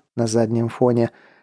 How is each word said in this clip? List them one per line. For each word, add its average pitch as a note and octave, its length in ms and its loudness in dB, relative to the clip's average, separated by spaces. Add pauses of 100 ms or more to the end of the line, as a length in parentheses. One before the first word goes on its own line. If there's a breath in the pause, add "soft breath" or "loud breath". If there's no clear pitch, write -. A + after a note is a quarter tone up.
(160)
на A#2 100 -2
заднем A#2 420 0
фоне A#2+ 440 0 (320 soft breath)